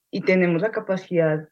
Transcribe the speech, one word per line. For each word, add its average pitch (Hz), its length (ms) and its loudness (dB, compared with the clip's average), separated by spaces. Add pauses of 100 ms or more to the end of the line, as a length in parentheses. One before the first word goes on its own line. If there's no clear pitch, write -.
(120)
y 185 100 -6
tenemos 175 400 2
la 220 100 -2
capacidad 165 800 -2